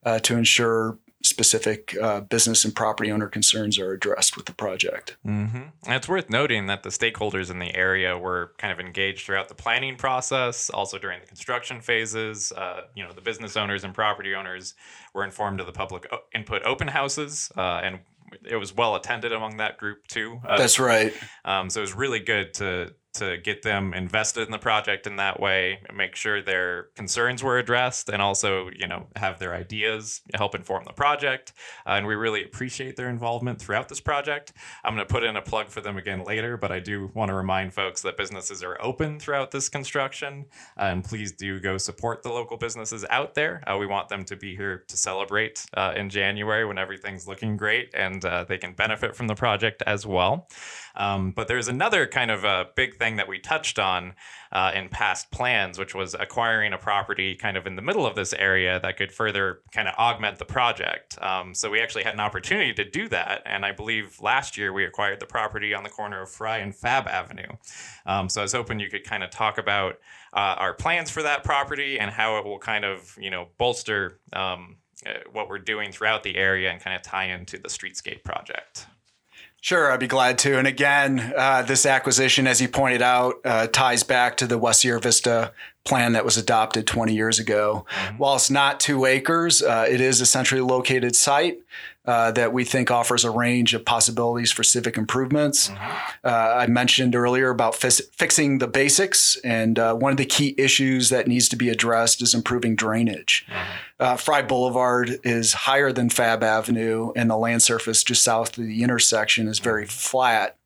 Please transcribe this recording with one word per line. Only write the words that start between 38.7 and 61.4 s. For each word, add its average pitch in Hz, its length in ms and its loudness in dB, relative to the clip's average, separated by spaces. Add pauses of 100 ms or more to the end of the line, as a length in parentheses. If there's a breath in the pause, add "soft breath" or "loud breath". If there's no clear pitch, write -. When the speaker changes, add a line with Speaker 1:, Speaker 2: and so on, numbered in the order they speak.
Speaker 2:
open 151 400 -4
throughout 139 300 -4
this 135 200 -6
construction, 139 760 -6 (320 loud breath)
uh, 101 60 -4
and 92 200 -2
please 104 280 -8
do 95 280 -8
go 95 200 -2
support 117 420 -6
the 123 80 -10
local 117 280 -6
businesses 113 520 -8
out 131 240 -2
there. 156 340 -4
Uh, 98 80 -2
we 101 120 -2
want 98 220 -4
them 98 160 -8
to 98 100 -12
be 95 200 -14
here 98 320 -8
to - 80 -12
celebrate, 101 760 -2
uh, 95 220 0
in 101 160 -6
January 104 520 -2
when 101 140 -4
everything's 95 500 -10
looking 104 300 -4
great 107 380 -2
and, 95 280 -4
uh, 87 200 -2
they 90 160 -6
can 90 140 -12
benefit 110 420 -4
from 120 100 -8
the 107 100 -2
project 107 520 -2
as 104 180 -2
well. 107 420 0 (480 loud breath)
Um, 98 360 -2
but 110 160 -6
there's 123 220 -2
another 170 360 2
kind 120 240 -2
of 101 140 -2
a 92 320 0
big 127 220 -2
thing 113 180 -2
that 98 140 -2
we 95 100 -10
touched - 400 -4
on, 92 340 -2 (380 loud breath)
uh, 95 240 0
in 95 140 -6
past - 420 -4
plans, 101 480 -2
which 95 160 -8
was 95 200 -6
acquiring 110 580 -2
a 92 40 -6
property 98 580 -2
kind 101 200 -6
of 92 100 -6
in 92 120 -8
the 95 40 -10
middle 170 240 0
of 101 100 -2
this 95 180 -4
area 92 480 2
that 92 160 -6
could 98 160 -6
further 98 480 -4 (100)
kind 107 160 -2
of 92 80 -6
augment 107 420 -2
the - 80 -12
project. - 760 -4
Um, 92 320 -6